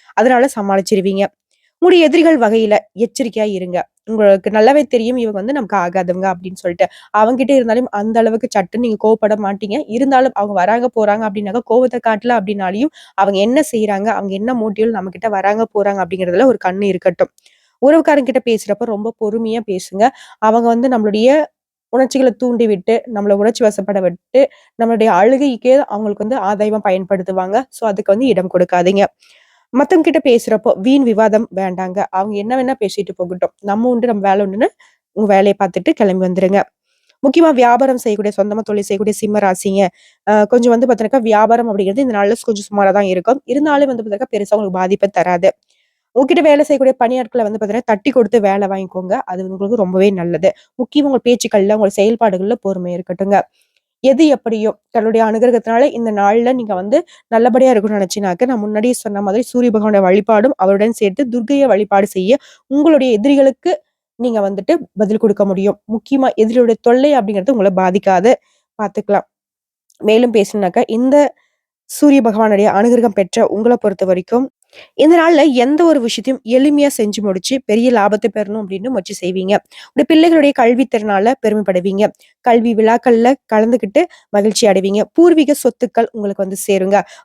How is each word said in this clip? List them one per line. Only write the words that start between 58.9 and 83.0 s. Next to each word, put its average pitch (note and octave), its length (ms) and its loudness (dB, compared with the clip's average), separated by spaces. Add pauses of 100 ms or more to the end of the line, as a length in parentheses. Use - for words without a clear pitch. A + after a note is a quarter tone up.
சொன்ன G3+ 260 -8
மாதிரி G#3 220 -2
சூரிய B3 280 -2
பகவானுடைய G#3 320 2
வழிபாடும் G#3 540 2
அவருடன் G3+ 400 0
சேர்த்து G#3 300 -2
துர்க்கையை B3 400 0
வழிபாடு G3+ 420 0
செய்ய G3 280 0 (340)
உங்களுடைய C#4+ 420 2
எதிரிகளுக்கு C4+ 600 2 (460)
நீங்க A#3 220 -2
வந்துட்டு G3 320 -2 (220)
பதில் G#3+ 280 -2
கொடுக்க G3+ 220 2
முடியும். G3 420 -2
முக்கியமா C4 480 -2
எதிரியுடைய A#3 460 0
தொல்லை C4 320 2
அப்படிங்கிறது G#3+ 420 -2
உங்களை G3 200 0
பாதிக்காது, F#3 580 2 (460)
பாத்துக்கலாம். G3+ 480 -4 (760)
மேலும் A3+ 340 2
பேசணும்னாக்கா G3 540 0
இந்த B3+ 260 0 (760)
சூரிய C#4 320 4
பகவானுடைய G#3+ 500 2
அனுகிரகம் A#3 460 2
பெற்ற G3+ 300 0
உங்களை A3 300 0
பொறுத்த G3 280 -4
வரைக்கும் F#3 400 -2 (520)
இந்த D#4 180 6
நாள்ல E4 260 4 (140)
எந்த C4+ 300 2
ஒரு D#4 160 4
விஷயத்தையும் A#3+ 460 -4
எளிமையா C#4+ 420 2
செஞ்சு G#3+ 320 -4
முடிச்சு G3 320 -4 (120)
பெரிய A3+ 260 2
லாபத்தை G#3 380 2
பெறணும் G#3 320 -6
அப்படின்னு G3 280 -8
முயற்சி G#3 260 -6
செய்வீங்க. F#3 380 -4 (320)
உங்க - 200 -2
பிள்ளைகளுடைய D#4+ 460 4
கல்வி B3 340 2
திறனால G#3+ 540 -2
பெருமைப்படுவீங்க. G3 640 -2 (420)
கல்வி A#3 280 2
விழாக்கள்ல A3+ 560 2 (200)